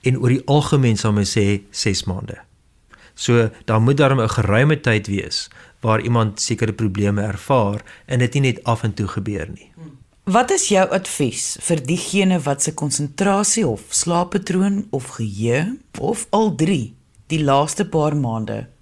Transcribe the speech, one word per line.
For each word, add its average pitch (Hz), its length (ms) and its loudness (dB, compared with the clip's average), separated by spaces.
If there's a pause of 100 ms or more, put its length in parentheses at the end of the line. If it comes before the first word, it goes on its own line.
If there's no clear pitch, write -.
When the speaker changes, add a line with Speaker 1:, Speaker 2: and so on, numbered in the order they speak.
Speaker 1:
en 131 160 2
oor 123 80 2
die 131 160 2
algemeen 139 520 2
sal 104 200 0
mens 101 160 0
sê 101 380 2
ses - 340 -2
maande. 101 320 -8 (800)
So, 117 320 4 (160)
daar 110 160 4
moet 135 160 4
darm 135 240 4
'n 113 80 2
geruime 127 500 2
tyd 107 280 0
wees - 420 -6 (320)
waar 110 200 2
iemand 110 400 0
sekere 110 320 -2
probleme 101 480 0
ervaar 104 600 -2 (240)
en 127 140 -2
dit 120 140 0
nie 139 80 0
net 127 220 0
af 113 200 -2
en 107 100 -2
toe 101 140 -4
gebeur 95 420 -6
nie. - 220 -18 (520)
Speaker 2:
Wat 240 280 2
is 392 160 -2
jou 190 220 2
advies - 720 -4
vir 156 240 -2
diegene 185 540 0
wat 139 240 -2
se 156 100 -4
konsentrasie 196 920 0
of 107 220 -2
slaappatroon 185 1000 0
of 127 180 -6
geheue 117 680 -2 (220)
of - 300 -4
al 208 260 2
drie 156 380 0 (400)
die 156 100 0
laaste 143 420 2
paar 151 320 0
maande 113 500 -4 (140)